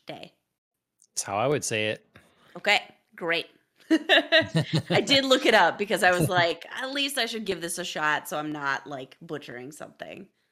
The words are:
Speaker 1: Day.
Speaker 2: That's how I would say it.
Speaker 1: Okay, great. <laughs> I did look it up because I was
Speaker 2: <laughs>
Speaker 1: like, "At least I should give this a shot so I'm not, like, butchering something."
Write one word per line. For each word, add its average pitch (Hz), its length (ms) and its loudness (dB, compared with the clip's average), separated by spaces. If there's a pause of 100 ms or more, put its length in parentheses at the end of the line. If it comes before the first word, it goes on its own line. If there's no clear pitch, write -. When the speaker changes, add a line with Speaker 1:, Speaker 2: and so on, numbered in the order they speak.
Speaker 1:
Day. 127 260 -16 (800)
Speaker 2:
That's - 100 -8
how 101 140 -4
I 113 80 2
would 139 180 0
say 107 260 0
it. - 180 -6 (500)
Speaker 1:
Okay, 202 220 2 (360)
great. 170 320 -4 (220)
<laughs> - 220 -4
I 294 1120 2
did 269 200 4
look 262 200 4
it 233 80 4
up 180 240 6
because 202 240 -2
I 208 100 6
was 175 180 2
Speaker 2:
<laughs> - 0 -
Speaker 1:
like, 170 420 0
"At 262 220 -8
least 277 260 -2
I 233 80 0
should 226 180 -8
give 180 160 -4
this 170 160 -6
a 175 80 -6
shot 151 420 -2
so 160 120 -4
I'm 151 120 -6
not, 139 360 -4
like, 135 340 -12
butchering 143 500 -12
something." - 560 -16 (240)